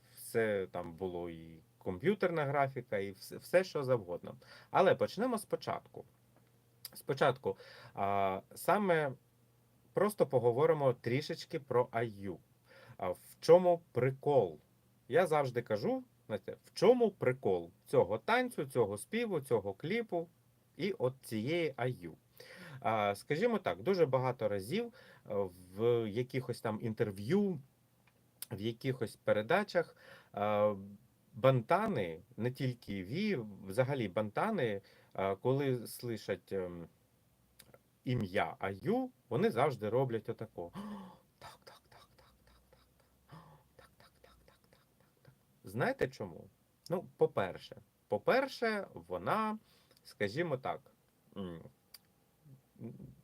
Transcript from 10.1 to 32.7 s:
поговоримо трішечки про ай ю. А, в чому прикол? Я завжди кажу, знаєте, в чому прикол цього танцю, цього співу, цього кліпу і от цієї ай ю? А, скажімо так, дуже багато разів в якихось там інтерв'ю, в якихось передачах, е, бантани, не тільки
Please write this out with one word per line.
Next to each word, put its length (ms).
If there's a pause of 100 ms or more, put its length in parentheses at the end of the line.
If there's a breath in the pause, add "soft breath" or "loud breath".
поговоримо 680
трішечки 640
про 320
ай 180
ю. 280 (600 loud breath)
А, 120
в 100 (200)
чому 420 (100)
прикол? 680 (480)
Я 200
завжди 340
кажу, 420 (240)
знаєте, 380
в 80
чому 380
прикол 600 (140)
цього 320
танцю, 480
цього 320
співу, 440
цього 320
кліпу 540 (480)
і 160
от 300
цієї 560
ай 140
ю? 220 (680 loud breath)
А, 340
скажімо 420
так, 240
дуже 240
багато 440
разів 440 (340 loud breath)
в 800
якихось 520
там 200
інтерв'ю, 800 (920)
в 100
якихось 540
передачах, 800 (400 loud breath)
е, 400 (580)
бантани, 880 (160)
не 140
тільки 520